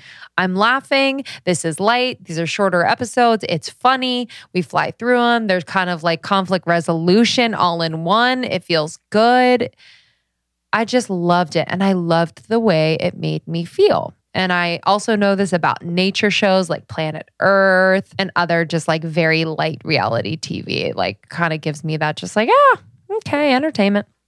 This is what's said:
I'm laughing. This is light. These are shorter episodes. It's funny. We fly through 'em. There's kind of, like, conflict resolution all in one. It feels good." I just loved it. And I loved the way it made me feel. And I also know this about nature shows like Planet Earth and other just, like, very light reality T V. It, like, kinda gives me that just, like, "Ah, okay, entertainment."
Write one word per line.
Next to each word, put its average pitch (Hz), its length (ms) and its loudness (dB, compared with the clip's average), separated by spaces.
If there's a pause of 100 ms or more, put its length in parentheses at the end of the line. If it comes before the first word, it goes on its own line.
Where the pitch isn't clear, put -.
(380)
I'm 185 160 0
laughing. 269 720 0 (200)
This 180 200 -2
is 160 160 -4
light. 240 420 0
These 160 160 -10
are 165 80 -2
shorter 180 380 0
episodes. 233 640 0
It's - 220 -4
funny. 254 580 -2 (240)
We 180 100 -2
fly 156 300 -4
through 240 280 0
'em. 240 280 0
There's 185 160 0
kind 180 260 -2
of, 165 140 -4
like, 165 180 0
conflict 190 460 -2
resolution 180 840 2
all 170 300 -2
in 160 220 -4
one. 247 400 0
It 185 180 -4
feels 160 360 -2 (120)
good." 247 640 2 (960)
I 220 140 0
just 240 240 -2
loved 175 460 0
it. 160 160 0
And 185 140 -2
I 196 80 4
loved 170 560 0
the 226 100 2
way 160 420 2
it 180 160 -4
made 156 300 -6
me 165 180 -4
feel. - 480 0 (240)
And 185 160 -2
I 175 300 -2
also 208 320 0
know 202 220 2
this 190 160 -2
about 160 320 0
nature 185 480 0
shows 190 360 2
like - 200 -8
Planet 156 500 -8
Earth 190 800 2
and 190 160 -4
other 170 300 0
just, 165 240 -4
like, 160 160 0
very 160 400 0
light 156 400 -4
reality 120 520 -2
T - 260 -8
V. - 160 -4
It, - 180 -4
like, 95 320 -6
kinda 160 300 -4
gives 151 260 -8
me 156 140 -4
that 151 180 -2
just, - 180 -10
like, 226 160 0
"Ah, 523 300 6 (380)
okay, 294 360 0
entertainment." 208 540 0 (200)